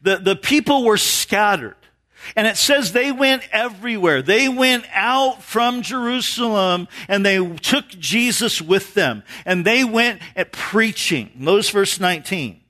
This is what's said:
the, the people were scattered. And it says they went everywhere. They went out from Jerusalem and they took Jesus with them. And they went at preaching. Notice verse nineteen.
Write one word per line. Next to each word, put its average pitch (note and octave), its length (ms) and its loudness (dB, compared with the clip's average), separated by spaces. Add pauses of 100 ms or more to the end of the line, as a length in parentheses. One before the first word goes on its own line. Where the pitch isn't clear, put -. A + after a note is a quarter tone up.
the, F#3+ 160 2
the F#3+ 180 0
people C#4 480 2
were G#3+ 140 4
scattered. G3 760 0 (600)
And G#3+ 100 2
it A3+ 120 0
says C#4 340 2
they B3+ 220 0
went C4 400 0
everywhere. G#3 680 0
They A3 280 2
went B3+ 420 2
out C4 500 0
from A#3+ 400 -2
Jerusalem A3 1080 -2 (180)
and G3 180 0
they F#3+ 300 0
took C4 320 -2
Jesus G3 760 -2
with F#3+ 340 0
them. B2+ 280 0 (220)
And F3+ 180 0
they A#3+ 220 4
went A3+ 360 0 (140)
at F#3 160 -4
preaching. F#3 840 -2
Notice E3 340 0
verse G3 320 -2
nineteen. E3 680 -4